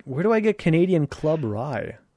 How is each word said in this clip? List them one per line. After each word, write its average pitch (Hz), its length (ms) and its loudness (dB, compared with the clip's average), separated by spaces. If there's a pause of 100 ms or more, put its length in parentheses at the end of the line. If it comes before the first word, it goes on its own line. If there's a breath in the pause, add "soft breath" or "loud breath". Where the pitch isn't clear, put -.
Where 139 200 -6
do 220 100 2
I 220 60 2
get 208 180 0
Canadian 170 480 2
Club 156 380 -2
rye? 113 540 -6 (200)